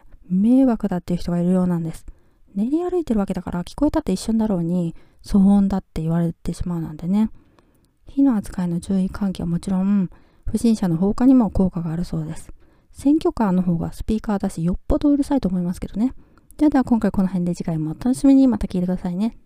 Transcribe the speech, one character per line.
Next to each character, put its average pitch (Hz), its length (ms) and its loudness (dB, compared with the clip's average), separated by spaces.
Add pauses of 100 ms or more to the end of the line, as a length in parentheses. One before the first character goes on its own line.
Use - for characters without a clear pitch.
(300)
迷 220 360 4
惑 220 240 0
だ 180 80 -4
っ 175 40 -6
て - 140 -4
い - 20 -2
う - 20 -4
人 - 120 -6
が 175 100 0
い - 20 0
る 175 60 2
よ 185 140 4
う 180 40 0
な 175 120 0
ん 165 40 -4
で 160 80 -6
す。 - 140 -14 (480)
練 202 160 -2
り 320 140 0
歩 359 160 -2
い 320 60 -2
て 226 100 0
る 214 40 0
わ 196 60 0
け 190 80 -4
だ 180 80 -6
か - 80 -10
ら 175 140 -4
聞 - 120 -18
こ 285 120 2
え 302 40 0
た 311 100 0
っ - 20 -4
て - 80 -2
一 - 80 -2
瞬 226 180 -2
だ 220 80 2
ろ 208 120 0
う 170 60 -2
に、 170 300 -2 (300)
騒 - 160 2
音 202 280 6
だ 196 100 0
っ 190 40 -6
て - 220 -8
言 160 80 -2
わ 165 80 2
れ 170 140 0
て - 200 -8
し - 140 -6
ま 175 100 -4
う 165 40 -6
な 156 100 -8
ん 156 60 -14
て 170 100 -10
ね。 214 240 2 (760)
火 - 160 -2
の 269 140 4
扱 190 300 -4
い - 20 -2
の 170 120 -2
注 190 200 -2
意 185 60 2
喚 190 260 -4
起 - 100 -8
は 175 60 -4
も 175 100 0
ち 196 140 -6
ろ 185 100 0
ん、 196 300 2 (340)
不 - 140 -2
審 226 160 2
者 202 120 -2
の 165 100 0
放 196 180 0
火 247 100 2
に 269 80 8
も 240 160 4
効 185 220 2
果 170 100 -6
が 165 100 -6
あ 160 40 -4
る 170 80 -2
そ 170 160 -6
う 156 60 -6
で 160 100 -8
す。 - 160 -16 (400)
選 285 240 2
挙 320 180 0
カ 226 140 0
ー 190 40 2
の 180 120 2
方 175 160 0
が 165 120 -6
ス - 140 -8
ピ 214 120 -2
ー - 40 -4
カ 214 140 -2
ー - 20 0
だ 190 140 -4
し、 165 120 -6
よ 170 100 0
っ - 140 -4
ぽ 285 120 2
ど 294 100 2
う 285 80 4
る 277 60 2
さ 285 120 -2
い 262 60 0
と 185 80 0
思 185 80 -2
い 180 60 -2
ま 175 100 -4
す - 60 -14
け - 80 -10
ど - 120 -6
ね。 254 140 0 (440)
じ 302 80 2
ゃ - 20 6
あ、 - 20 4
で 285 80 2
は 254 60 4
今 233 160 2
回 202 120 0
こ 196 120 0
の 185 40 2
辺 180 160 -2
で、 175 120 -2
次 - 80 -8
回 165 160 -4
も 156 120 -4
お - 40 -6
楽 247 180 -2
し 269 140 2
み 277 80 8
に。 269 120 6
ま 226 120 0
た 185 80 -4
聞 185 100 -4
い 180 40 0
て 180 40 -2
く 180 40 -2
だ 180 100 -2
さ 180 100 -6
い 175 60 -6
ね。 214 300 -4